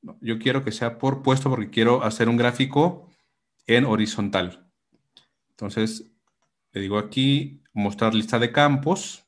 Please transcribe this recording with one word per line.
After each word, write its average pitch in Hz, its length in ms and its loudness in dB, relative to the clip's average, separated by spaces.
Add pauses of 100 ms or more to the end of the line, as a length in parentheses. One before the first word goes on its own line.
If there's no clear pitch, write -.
No, - 200 -20
yo 113 180 -6
quiero 131 240 -2
que 135 80 -6
sea 117 260 -6
por 131 240 -2
puesto 135 280 2
porque 117 200 -4
quiero 120 340 4
hacer 113 260 0
un 117 80 2
gráfico 131 680 0 (600)
en 120 180 4
horizontal. 104 840 -2 (800)
Entonces, 110 600 -6 (600)
le 98 100 -8
digo 98 160 -2
aquí, 135 640 0 (120)
mostrar 107 420 0
lista 110 240 0
de 117 120 0
campos. 143 760 0